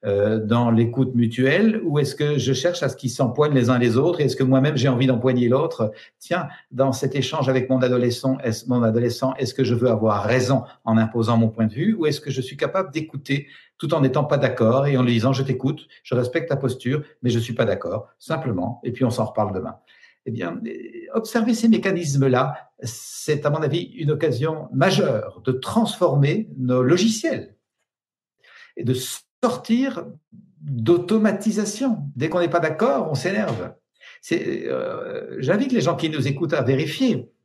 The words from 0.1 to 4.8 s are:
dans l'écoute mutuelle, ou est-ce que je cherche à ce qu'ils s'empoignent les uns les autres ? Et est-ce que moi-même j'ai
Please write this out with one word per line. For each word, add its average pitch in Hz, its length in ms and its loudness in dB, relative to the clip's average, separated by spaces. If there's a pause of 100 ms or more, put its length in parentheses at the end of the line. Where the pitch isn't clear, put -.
dans 117 320 2
l'écoute 117 420 2
mutuelle, 135 720 2
ou 147 160 0
est-ce - 160 -2
que 147 220 0
je 127 160 0
cherche 170 300 -2
à 143 40 0
ce - 80 -4
qu'ils 127 140 -6
s'empoignent 139 440 0
les 123 160 4
uns 127 80 4
les 117 200 4
autres ? 160 240 2
Et - 20 2
est-ce 131 140 0
que 135 80 2
moi-même 131 320 4
j'ai 120 100 2